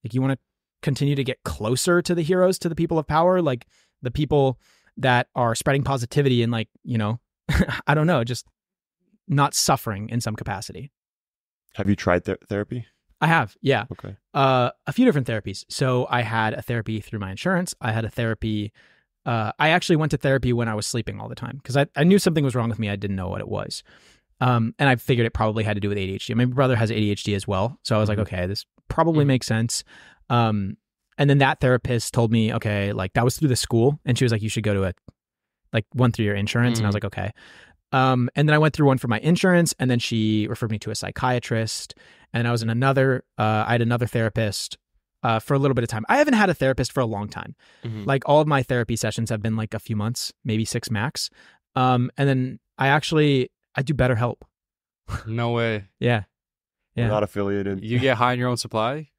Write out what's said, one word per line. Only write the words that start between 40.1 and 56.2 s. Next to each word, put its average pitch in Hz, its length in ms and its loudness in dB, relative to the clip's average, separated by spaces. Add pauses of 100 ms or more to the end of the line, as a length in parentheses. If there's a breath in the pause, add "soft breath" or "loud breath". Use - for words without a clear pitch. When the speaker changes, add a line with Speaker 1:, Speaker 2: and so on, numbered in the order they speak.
Speaker 1:
referred 117 220 -6
me 107 80 -4
to 110 120 -10
a 110 40 -8
psychiatrist. 113 1000 -4 (380 soft breath)
And 117 140 0
I 120 60 0
was 117 100 0
in 113 80 -2
another, 131 540 2 (120)
uh, 107 300 0
I 107 60 0
had 120 100 2
another 117 240 0
therapist, 113 720 -4 (460)
uh, 113 160 0
for - 140 -2
a 139 40 2
little 139 160 2
bit 120 80 0
of 113 80 -4
time. 113 180 -4
I 240 100 4
haven't 294 160 4
had 208 140 4
a 170 60 0
therapist 131 380 0
for - 80 -2
a 127 60 2
long 104 220 -6
time. - 280 -14 (280 soft breath)
Speaker 3:
Mm-hmm. 110 200 -10
Speaker 1:
Like, 139 240 -2
all 147 120 6
of 156 60 2
my 139 160 2
therapy 120 320 -2
sessions 110 360 -2
have 107 120 -4
been, 110 140 -2
like, 110 180 -6
a 110 60 -6
few 110 160 -6
months, 107 360 -4 (120)
maybe 110 200 0
six - 260 -6
max. 113 380 -4 (460 soft breath)
Um, 127 420 2
and 139 120 0
then 131 320 -2 (180)
I 135 80 0
actually, 147 640 2 (240)
I 139 80 -4
do 143 100 -4
BetterHelp. 123 440 0 (720)
<laughs> - 180 -8
Speaker 3:
No 117 240 -2
way. 113 380 -2 (100)
Speaker 1:
Yeah. 120 260 0 (720)